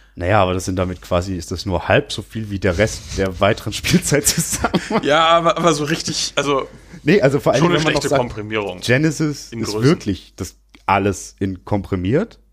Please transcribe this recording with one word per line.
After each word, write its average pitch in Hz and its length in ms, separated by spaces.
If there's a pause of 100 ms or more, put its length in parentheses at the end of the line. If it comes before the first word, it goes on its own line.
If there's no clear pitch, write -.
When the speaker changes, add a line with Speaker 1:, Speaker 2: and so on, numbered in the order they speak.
(160)
Speaker 1:
Naja, 92 240
aber 92 140
das 92 100
sind 95 120
damit 92 260
quasi, 92 340
ist 87 140
das 90 160
nur 87 220
halb 110 240
so 107 100
viel 110 260
wie 98 120
der 87 180
Rest - 400
der 92 220
weiteren 104 320
<laughs> - 20
Spielzeit - 520
zusammen. - 760
Speaker 2:
Ja, 151 240
aber, 165 320
aber 165 160
so 147 100
richtig, 156 520
also 139 300 (360)
Speaker 1:
Nee, 180 180
also 139 200
vor - 120
allem, 135 100
Speaker 2:
schon 170 100
eine 160 60
Speaker 1:
wenn 151 60
man 156 100
noch 143 60
Speaker 2:
schlechte 143 100
Speaker 1:
sagt, 139 100
Speaker 2:
Komprimierung. 104 600
Speaker 1:
Genesis 147 720
Speaker 2:
In 117 80
Speaker 1:
ist 104 120
Speaker 2:
Größen. 107 100
Speaker 1:
wirklich 123 540
das - 200 (300)
alles 98 540
in 95 240
komprimiert. 101 760 (140)